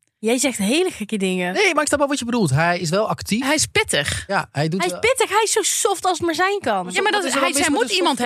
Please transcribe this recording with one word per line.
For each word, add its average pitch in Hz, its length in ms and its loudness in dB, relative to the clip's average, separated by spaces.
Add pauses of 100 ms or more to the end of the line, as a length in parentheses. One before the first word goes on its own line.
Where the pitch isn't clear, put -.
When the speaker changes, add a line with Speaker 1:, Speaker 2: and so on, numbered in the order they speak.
(200)
Speaker 1:
Jij 226 180 0
zegt 247 200 0
hele 294 320 0
gekke 214 260 -8
dingen. 185 380 -2
Speaker 2:
Nee, 370 200 2
maar 302 80 2
ik 294 60 -2
snap 294 100 0
wel 285 100 2
wat 277 100 -2
je 247 60 -6
bedoelt. 226 260 0
Hij 170 280 2
is 175 120 -4
wel 202 180 0
actief. 214 360 -2
Speaker 3:
Hij 277 100 2
is - 120 0
pittig. - 600 -2
Speaker 2:
Ja, 190 260 -2
hij 151 160 0
doet 170 100 -2
Speaker 1:
Hij 349 80 0
is 359 60 -2
Speaker 2:
wel - 80 -8
Speaker 1:
pittig, 453 280 2
hij 403 160 2
is - 80 0
zo 415 100 2
soft - 420 0
als 370 160 0
maar 339 140 -2
zijn 381 260 0
kan. 196 240 -2
Speaker 2:
Maar 180 100 -10
Speaker 3:
Ja, 381 80 0
maar 415 100 2
Speaker 2:
wat 415 100 2
Speaker 3:
dat, 269 80 -2
Speaker 2:
is 247 40 -2
er 277 60 2
dan - 20 2
Speaker 3:
hij, 269 100 0
Speaker 2:
mis 277 100 0
Speaker 3:
zij 330 80 2
Speaker 2:
met 294 100 2
Speaker 3:
moet 262 100 0
Speaker 2:
een 208 60 0
Speaker 3:
iemand 349 220 2
Speaker 2:
softe - 80 -2